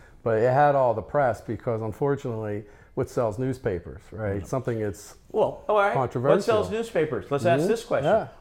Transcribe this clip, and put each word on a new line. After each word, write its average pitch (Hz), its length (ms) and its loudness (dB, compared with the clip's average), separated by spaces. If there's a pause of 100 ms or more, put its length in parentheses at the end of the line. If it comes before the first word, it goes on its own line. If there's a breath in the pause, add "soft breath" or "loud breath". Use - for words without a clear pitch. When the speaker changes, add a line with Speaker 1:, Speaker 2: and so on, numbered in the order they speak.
(220 loud breath)
Speaker 1:
But 113 160 2
it 123 140 4
had 143 240 6
all 127 180 4
the 107 80 -4
press 131 380 0
because, 113 420 -6
unfortunately, 110 800 -4 (300 loud breath)
what 127 160 -2
sells 110 280 -2
newspapers, 113 640 -4 (100)
right? 101 300 -4
Speaker 2:
Mm. 82 40 -12
Speaker 1:
Something 120 320 -4
that's 104 380 -8 (140)
Speaker 2:
Well, - 380 0
all 208 100 4
right. 202 160 4
Speaker 1:
controversial. 127 420 2
Speaker 2:
What 202 80 0
sells 214 260 0
newspapers? 165 600 -4
Let's 139 160 0
ask 170 160 4
Speaker 1:
Mm-hmm. 190 80 2
Speaker 2:
this 226 140 -2
question. 127 200 -2
Speaker 1:
Yeah. 180 240 2 (120)